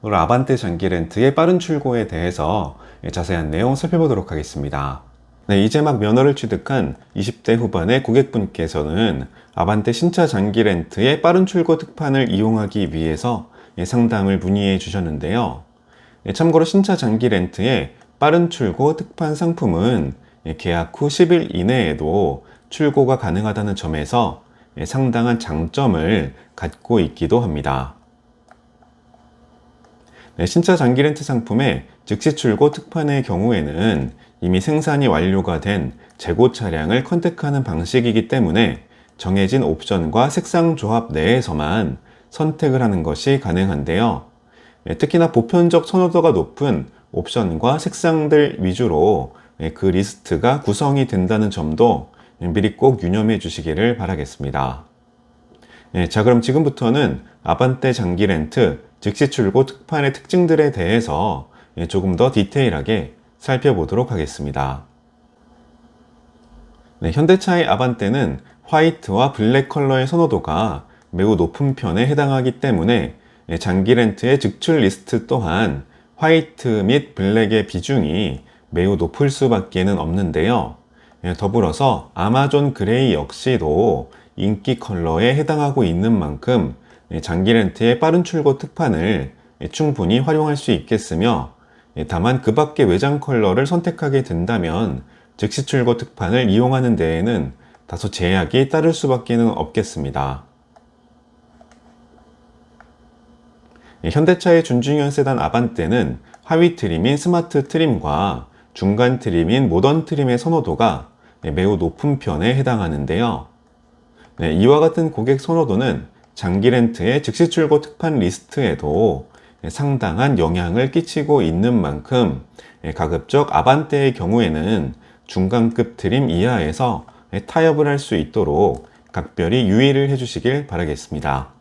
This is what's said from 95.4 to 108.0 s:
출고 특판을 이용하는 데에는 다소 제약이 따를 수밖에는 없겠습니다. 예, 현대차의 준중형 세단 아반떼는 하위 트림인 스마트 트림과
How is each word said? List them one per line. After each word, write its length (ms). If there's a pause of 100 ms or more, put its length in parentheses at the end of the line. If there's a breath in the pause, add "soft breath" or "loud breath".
출고 300
특판을 540
이용하는 480
데에는 560 (340 soft breath)
다소 240
제약이 560
따를 240
수밖에는 580
없겠습니다. 920 (3500 soft breath)
예, 60
현대차의 560
준중형 460
세단 280
아반떼는 800 (240 loud breath)
하위 320
트림인 400
스마트 520
트림과 800 (260 soft breath)